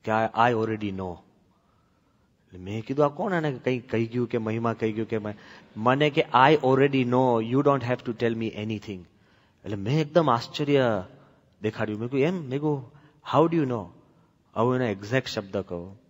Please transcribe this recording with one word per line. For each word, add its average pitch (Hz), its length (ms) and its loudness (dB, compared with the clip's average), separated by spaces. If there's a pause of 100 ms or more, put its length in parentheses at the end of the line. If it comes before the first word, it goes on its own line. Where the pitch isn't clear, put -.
કે 110 40 0
"I, 113 400 2
I - 20 0
already 110 360 -2
know." 95 240 -8 (1300)
એટલે 90 120 -20
મેં 104 220 -6
કીધું, 139 240 0
"આ 143 40 0
કોણ 185 240 -4
આને 156 180 0
કંઈ 127 280 -2
કહી 113 260 -2
ગયું 117 220 -4
કે 120 100 -4
મહિમા 113 360 -2
કહી 110 180 -2
ગયું 107 160 -4
કે 113 100 -4
મ-?" 104 160 -6 (440)
મને 135 320 4
કે, 151 160 0 (260)
"I 160 40 8
already 135 480 2
know, 123 420 2
you 127 160 0
don't 139 240 2
have 123 240 -4
to 113 40 -6 (100)
tell 113 140 0
me 113 180 -4
anything." 104 440 -8 (680)
એટલે 104 100 -6
મેં 117 260 0
એકદમ 151 300 2
આશ્ચર્ય 120 720 0 (580)
દેખાડ્યું. 107 380 -4
મેં 120 100 -6
કીધું, 135 180 2
"એમ?" 185 60 0
મેં 156 160 -8
કીધું, 143 420 -2 (440)
"How 165 160 6
do 165 80 0
you 143 60 0
know?" 117 200 -4 (680)
હવે 123 200 2
એનો 127 100 0
એક્ઝેક્ટ 104 420 -4
શબ્દ 101 300 -6
કહું. 92 420 -8 (100)